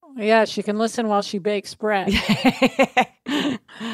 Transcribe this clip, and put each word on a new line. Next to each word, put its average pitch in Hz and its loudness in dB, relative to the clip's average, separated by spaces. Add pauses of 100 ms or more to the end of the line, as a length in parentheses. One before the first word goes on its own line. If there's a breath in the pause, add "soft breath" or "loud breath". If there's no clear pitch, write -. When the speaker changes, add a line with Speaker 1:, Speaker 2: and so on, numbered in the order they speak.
(160)
Speaker 1:
Yeah, 220 4
she 202 -4
can 208 -4
listen 226 -2
while 202 2
she 202 -6
bakes 202 -4
bread. 196 0
Speaker 2:
<laughs> 254 0 (360 loud breath)